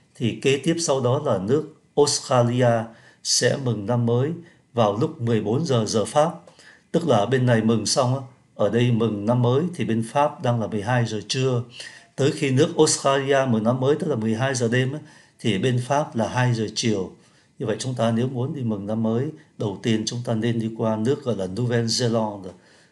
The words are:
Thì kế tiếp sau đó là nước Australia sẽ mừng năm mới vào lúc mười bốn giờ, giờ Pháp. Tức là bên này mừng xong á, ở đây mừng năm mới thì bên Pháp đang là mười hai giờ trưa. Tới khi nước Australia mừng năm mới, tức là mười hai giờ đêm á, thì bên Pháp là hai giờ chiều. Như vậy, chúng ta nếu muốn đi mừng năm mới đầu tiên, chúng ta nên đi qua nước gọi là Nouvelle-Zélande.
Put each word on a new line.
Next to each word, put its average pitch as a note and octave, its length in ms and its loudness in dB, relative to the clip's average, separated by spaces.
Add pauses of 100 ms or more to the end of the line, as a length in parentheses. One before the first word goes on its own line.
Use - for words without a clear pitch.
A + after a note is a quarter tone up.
(140)
Thì G#2+ 280 -2
kế C#3 140 4
tiếp E3 220 0
sau C#3 220 0
đó B2 240 0
là A2+ 140 0
nước C3+ 360 -2 (220)
Australia B2 720 2 (540)
sẽ - 400 0
mừng G#2+ 220 -2
năm A#2+ 200 2
mới B2 240 2 (420)
vào G#2 240 2
lúc D#3 240 -2
mười A#2 200 0
bốn A#2 260 -2
giờ, A#2+ 200 2
giờ G2+ 180 0
Pháp. D3+ 260 2 (600)
Tức E3 160 0
là G#2+ 180 4
bên B2+ 200 2
này A#2 160 4
mừng A2 240 2
xong B2+ 280 2
á, C#3 60 -4 (340)
ở G#2+ 140 2
đây A#2+ 240 2
mừng G#2 340 0
năm B2 160 2
mới B2 200 2 (120)
thì A#2+ 100 -4
bên A2+ 280 -2
Pháp D3 300 0
đang A#2+ 180 0
là G#2 60 -4
mười G2 160 -4
hai A#2+ 240 0
giờ G#2+ 220 -6
trưa. C3 340 0 (540)
Tới C#3 160 2
khi C#3 180 -2
nước C#3+ 260 2
Australia C#3 640 4 (100)
mừng A2 160 2
năm B2+ 160 0
mới, C#3 160 2
tức F3+ 100 -4
là C#3+ 100 -2
mười A2 180 0
hai C3+ 200 -2
giờ A#2+ 140 0
đêm B2+ 240 0
á, D3+ 60 -8 (420)
thì G2+ 180 0
bên B2 280 0
Pháp D3 300 -2
là G#2+ 120 0
hai B2 260 0
giờ A2 200 -2
chiều. G2 380 -2 (460)
Như C3+ 80 -6
vậy, G#2+ 120 -2
chúng B2+ 160 -6
ta A2+ 160 0
nếu A#2 180 0
muốn C3+ 260 -4
đi C#3 80 -8
mừng G#2+ 240 -4
năm A2 160 -4
mới A2+ 240 0 (320)
đầu G2+ 240 -6
tiên, A2 240 0
chúng A#2+ 180 -8
ta A#2 100 -4
nên A2+ 260 -2
đi A2 160 -4
qua A2 200 -2
nước B2 280 -2
gọi A#2 120 -4
là F#2+ 100 -4
Nouvelle-Zélande. A2+ 1000 -2 (440)